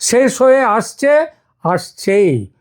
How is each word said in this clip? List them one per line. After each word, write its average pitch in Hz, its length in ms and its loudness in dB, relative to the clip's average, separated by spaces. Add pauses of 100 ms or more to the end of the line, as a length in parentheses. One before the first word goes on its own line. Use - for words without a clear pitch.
শেষ 247 420 0
হয়ে 262 220 4
আসছে, 226 480 -2 (520)
আসছেই, 175 840 -2 (140)